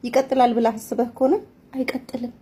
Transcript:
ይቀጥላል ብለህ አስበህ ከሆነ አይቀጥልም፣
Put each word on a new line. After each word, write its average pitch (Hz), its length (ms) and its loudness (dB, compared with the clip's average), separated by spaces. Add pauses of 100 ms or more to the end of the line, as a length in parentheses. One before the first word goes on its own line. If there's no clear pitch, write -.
ይቀጥላል 254 500 2
ብለህ 226 220 2
አስበህ 233 340 -4
ከሆነ 269 240 2 (400)
አይቀጥልም፣ 247 680 -6